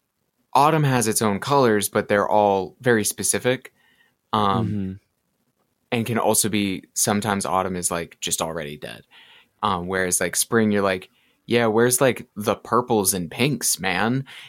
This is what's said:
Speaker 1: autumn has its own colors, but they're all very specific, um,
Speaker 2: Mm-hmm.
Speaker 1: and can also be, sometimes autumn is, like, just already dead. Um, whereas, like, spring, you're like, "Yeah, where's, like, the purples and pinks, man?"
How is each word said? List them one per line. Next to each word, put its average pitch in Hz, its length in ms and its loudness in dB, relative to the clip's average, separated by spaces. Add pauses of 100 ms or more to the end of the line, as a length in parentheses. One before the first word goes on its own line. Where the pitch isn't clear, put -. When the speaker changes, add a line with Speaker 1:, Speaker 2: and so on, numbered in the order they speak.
(540)
Speaker 1:
autumn 151 300 4
has 127 240 2
its 107 140 0
own 101 180 0
colors, 117 480 2
but 104 220 -2
they're 104 180 2
all 98 540 2
very 113 240 2
specific, 123 680 -2 (600)
um, 107 460 0
Speaker 2:
Mm-hmm. 95 140 -6 (1000)
Speaker 1:
and 117 140 -2
can 113 120 -2
also 107 320 2
be, 98 340 -2 (100)
sometimes 101 520 0
autumn 92 300 -2
is, 87 160 -4
like, 85 300 -6
just 87 200 -4
already 80 360 -6
dead. 58 280 -16 (580)
Um, 92 240 -2
whereas, 92 340 -2
like, 87 160 -4
spring, 110 340 2
you're 101 120 2
like, 95 260 -2 (380)
"Yeah, 117 200 2
where's, 117 340 2
like, 127 340 0
the 104 200 -2
purples 113 580 0
and 87 180 -6
pinks, - 480 -2
man?" 107 460 -2 (240)